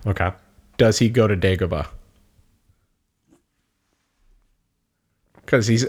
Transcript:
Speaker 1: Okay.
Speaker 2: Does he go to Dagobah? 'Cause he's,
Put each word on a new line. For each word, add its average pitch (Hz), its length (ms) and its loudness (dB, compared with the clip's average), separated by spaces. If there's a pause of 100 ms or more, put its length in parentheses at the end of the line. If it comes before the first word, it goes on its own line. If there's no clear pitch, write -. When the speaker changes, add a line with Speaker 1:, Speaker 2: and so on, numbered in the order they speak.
Speaker 1:
Okay. 92 240 -2 (460)
Speaker 2:
Does 113 220 4
he 117 100 2
go 113 180 2
to 101 80 0
Dagobah? 90 520 -2 (3500)
'Cause 117 220 0
he's, 117 220 2